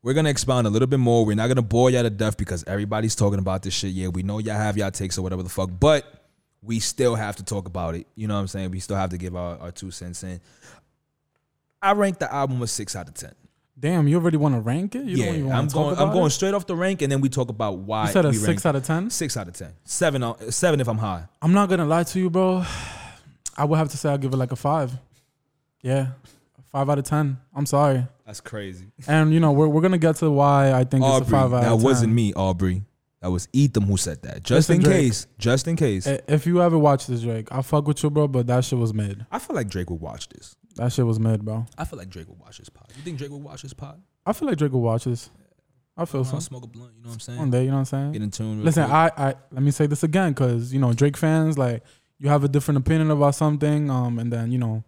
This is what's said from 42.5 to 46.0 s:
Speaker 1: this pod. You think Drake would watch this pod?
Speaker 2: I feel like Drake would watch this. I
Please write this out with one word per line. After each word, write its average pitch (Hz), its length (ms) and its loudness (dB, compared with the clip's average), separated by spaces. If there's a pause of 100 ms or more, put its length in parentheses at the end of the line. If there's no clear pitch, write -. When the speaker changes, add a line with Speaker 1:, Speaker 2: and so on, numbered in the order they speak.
Speaker 1:
this - 100 -20
pod. - 160 -20 (100)
You 139 60 -18
think 160 160 -10
Drake 139 140 -10
would 143 100 -16
watch 147 220 -18
this 135 100 -16
pod? 151 260 -18 (260)
Speaker 2:
I 214 80 0
feel 302 140 -2
like 196 100 0
Drake 143 160 2
would 131 60 2
watch 117 260 0
this. 120 260 -6 (640)
I 165 100 -4